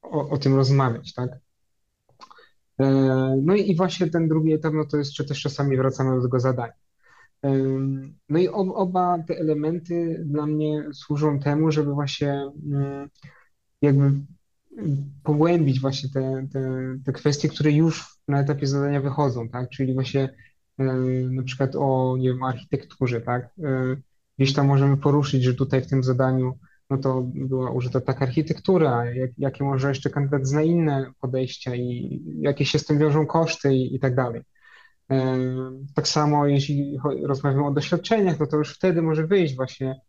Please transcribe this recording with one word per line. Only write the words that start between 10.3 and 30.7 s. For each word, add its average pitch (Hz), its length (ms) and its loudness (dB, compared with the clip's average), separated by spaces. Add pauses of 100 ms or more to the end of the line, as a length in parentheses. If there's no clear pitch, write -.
mnie 151 460 -2
służą 147 480 -2
temu, 151 320 2
żeby 147 200 0
właśnie, 143 580 -2 (160)
mm, 139 420 -4 (720)
jakby 139 300 6 (1080)
pogłębić 151 580 4
właśnie 135 280 -4
te, 135 440 -4
te, 131 180 -4 (340)
te 139 80 -2
kwestie, 147 360 0
które 147 240 2
już 156 460 0 (100)
na 139 120 2
etapie 143 260 0
zadania 143 340 0
wychodzą, 131 480 -2
tak? 127 220 -8
Czyli 131 240 -2
właśnie, 135 400 -2 (440)
e, 135 60 0 (460)
na 131 120 -4
przykład 135 340 -2
o, 131 420 2
nie 127 100 2
wiem, 127 140 -2
architekturze, 123 800 -4
tak? 123 300 -4 (140)
E, 131 320 -2 (420)
gdzieś 135 160 2
tam 143 120 4
możemy 139 300 6
poruszyć, 143 460 2
że 127 120 2
tutaj 131 280 0
w - 40 -8
tym 135 160 0
zadaniu, 127 560 0 (320)
no 135 80 0
to 131 240 0 (120)
była 131 360 -4
użyta 123 300 -2
taka 135 240 -2
architektura, 131 880 0
jak, 127 260 -4
jakie 135 260 -2
może 135 240 2
jeszcze 139 220 -2
kandydat 139 360 0
zna 147 160 2
inne 156 580 2